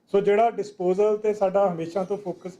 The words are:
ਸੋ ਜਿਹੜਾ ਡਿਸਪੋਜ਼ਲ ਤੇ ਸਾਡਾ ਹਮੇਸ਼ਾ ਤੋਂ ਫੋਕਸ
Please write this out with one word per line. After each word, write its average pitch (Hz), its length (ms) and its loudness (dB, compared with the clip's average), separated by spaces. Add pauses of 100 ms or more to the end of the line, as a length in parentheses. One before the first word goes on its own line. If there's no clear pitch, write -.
ਸੋ 202 120 2
ਜਿਹੜਾ 208 300 4
ਡਿਸਪੋਜ਼ਲ 202 680 0
ਤੇ 214 160 -2
ਸਾਡਾ 196 400 2
ਹਮੇਸ਼ਾ 165 300 -4
ਤੋਂ 190 140 -4
ਫੋਕਸ 180 420 -12